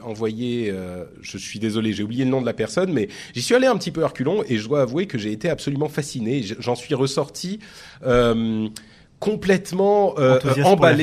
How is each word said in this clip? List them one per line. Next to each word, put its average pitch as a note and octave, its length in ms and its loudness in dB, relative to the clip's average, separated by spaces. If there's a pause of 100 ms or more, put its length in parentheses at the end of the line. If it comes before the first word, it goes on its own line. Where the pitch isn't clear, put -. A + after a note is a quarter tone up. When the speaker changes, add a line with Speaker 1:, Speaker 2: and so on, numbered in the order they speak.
Speaker 1:
envoyé. A2+ 680 -4
Euh, F2+ 340 -8 (160)
je - 160 -12
suis G2 220 -12
désolé, A2 340 0
j'ai G2+ 100 -4
oublié A#2+ 220 -2
le B2+ 60 2
nom C3 100 0
de A#2+ 40 -4
la A2+ 80 -2
personne, F3 380 -2
mais A2 160 0 (280)
j'y B2 60 -6
suis A#3 140 2
allé C4 120 4
un A#3+ 100 2
petit F3 140 -6
peu D#3+ 120 -2
à C3+ 40 2
reculons E3 420 -2
et A#2 80 0
je G#2+ 100 -4
dois C#3+ 140 2
avouer C#3+ 260 0
que B2+ 100 -6
j'ai G#2 140 -4
été A2 180 -4
absolument C#3+ 400 -2
fasciné. C#3 520 -4
J-, G#2+ 180 -6
j'en - 160 0
suis - 200 -4
ressorti, D3 640 -2 (460)
euh, A2+ 640 2 (520)
complètement, G3 1000 2
euh, C3 200 6
Speaker 2:
Enthousiaste C3 240 2
pour F3+ 100 6
Speaker 1:
emballé, D#3+ 320 6